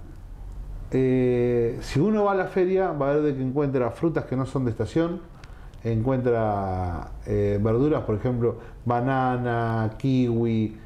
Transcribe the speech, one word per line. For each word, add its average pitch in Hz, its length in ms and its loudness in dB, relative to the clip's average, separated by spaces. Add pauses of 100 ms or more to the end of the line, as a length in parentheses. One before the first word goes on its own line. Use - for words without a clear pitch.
(920)
Eh, 123 920 2
si - 180 -2
uno 208 240 2
va 202 80 2
a 196 40 2
la 185 100 0
feria, 185 460 2
va 139 200 0
a - 40 2
ver 151 80 2
de 143 120 2
que 131 80 -4
encuentra 131 480 0
frutas 151 340 -2
que 127 100 -4
no 131 100 0
son 131 200 -2
de 117 60 0
estación, 165 500 -2 (640)
encuentra, 110 1300 0 (160)
eh, 101 340 2
verduras, 123 420 2
por 107 120 0
ejemplo, 117 400 0 (300)
banana, 120 1120 0
kiwi, 117 880 2